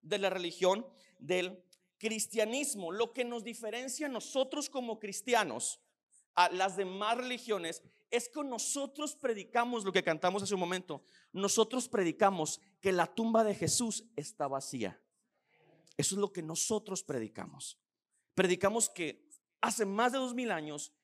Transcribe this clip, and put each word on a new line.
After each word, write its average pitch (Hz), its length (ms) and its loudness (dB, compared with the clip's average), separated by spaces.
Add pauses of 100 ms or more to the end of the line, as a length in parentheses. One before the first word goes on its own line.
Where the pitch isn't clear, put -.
de 170 160 -2
la 190 140 2
religión 180 560 2 (320)
del 180 440 -2 (360)
cristianismo. 220 920 -2
Lo 226 220 -2
que 254 100 -2
nos 240 200 -6
diferencia 240 640 -6
a - 20 -4
nosotros 269 600 -2
como 233 260 -4
cristianos 202 800 0 (540)
a 175 160 6
las 185 260 0
demás 196 400 -2
religiones 240 680 -4 (260)
es 240 180 0
que 294 160 -6
nosotros 277 720 -4
predicamos 233 680 -2
lo 190 60 0
que 180 100 6
cantamos 180 400 2
hace 196 140 -2
un 185 40 0
momento. 175 440 -2 (280)
Nosotros 220 560 2
predicamos 185 720 2 (220)
que 196 100 2
la 175 140 4
tumba 226 380 2
de 208 100 4
Jesús 208 520 0 (100)
está 147 320 -4
vacía. 131 520 -4 (960)
Eso 175 200 0
es 202 40 -2
lo 196 140 0
que 180 80 -8
nosotros 190 600 -2
predicamos. - 760 -8 (560)
Predicamos 190 560 4
que - 400 -8 (320)
hace 220 240 2
más 220 260 2
de 269 60 -2
dos 254 160 -2
mil 247 160 -2
años 151 420 -4 (120)